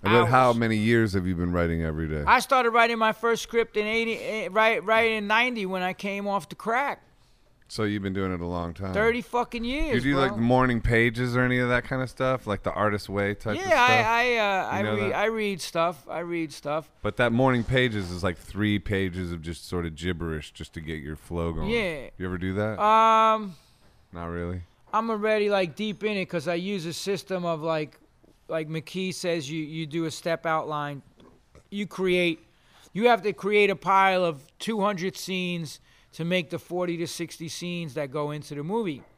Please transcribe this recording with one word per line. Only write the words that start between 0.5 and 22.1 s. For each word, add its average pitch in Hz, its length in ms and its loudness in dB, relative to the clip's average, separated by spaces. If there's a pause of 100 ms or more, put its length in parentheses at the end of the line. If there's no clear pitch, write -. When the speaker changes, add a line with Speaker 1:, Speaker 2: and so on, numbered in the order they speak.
Speaker 1:
many 113 180 2
years 110 380 4
have 95 120 0
you 92 100 2
been 87 180 0
writing 85 300 2
every 80 260 -2
day? 76 180 -2
Speaker 2:
I 240 140 6
started 247 300 2
writing 233 260 4
my 220 160 2
first 233 280 0
script 226 360 -2
in 208 100 0
eighty, 226 320 -2
eh, 170 320 -6
right, 220 320 2
right 220 280 2
in 214 160 -4
ninety 226 380 2
when 185 160 -2
I 185 120 -2
came 202 340 -6
off 196 220 -4
the - 60 -12
crack. 240 460 -2 (680)
Speaker 1:
So 110 140 -4
you've 104 200 -2
been 98 100 -2
doing 95 200 -2
it 87 80 -4
a 87 40 -4
long 87 280 -4
time. 95 200 -8
Speaker 2:
Thirty 226 280 0
fucking 240 420 -4
years, 262 400 0
Speaker 1:
You 139 80 2
do, - 40 2
Speaker 2:
bro. 135 120 4
Speaker 1:
like, 120 100 -2
morning 120 440 4
pages 120 560 2
or 127 40 4
any 123 180 2
of 123 100 0
that 120 160 0
kind 131 160 -4
of 123 80 -6
stuff? 131 360 -2
Like 101 180 -2
the 85 100 -2
Artist 101 340 0
Way 101 260 0
type 104 240 -4
of 370 80 -6
Speaker 2:
Yeah, 320 160 4
I, 247 60 6
Speaker 1:
stuff? 247 200 6
Speaker 2:
I, 233 300 2
uh, 202 260 0 (100)
Speaker 1:
You 170 40 -2
Speaker 2:
I 196 40 0
Speaker 1:
know 214 140 0
Speaker 2:
read, 208 160 0
Speaker 1:
that? 131 40 -2
Speaker 2:
I 196 120 0
read 214 340 -2
stuff. 170 480 -2
I 156 100 -6
read 170 320 -4
stuff. 147 380 -6 (120)
Speaker 1:
But 107 140 -2
that 120 160 4
morning 123 320 4
pages 110 480 0
is, 87 120 -6
like, 90 140 0
three 104 420 0
pages 92 520 -2
of 85 100 -6
just 80 280 -10
sort 87 160 -2
of 82 100 -6
gibberish 80 560 -6
just - 220 -16
to 85 80 -10
get 80 200 -8
your 76 140 -8
flow 85 380 -4
going. 80 160 -2
Speaker 2:
Yeah. 175 480 -4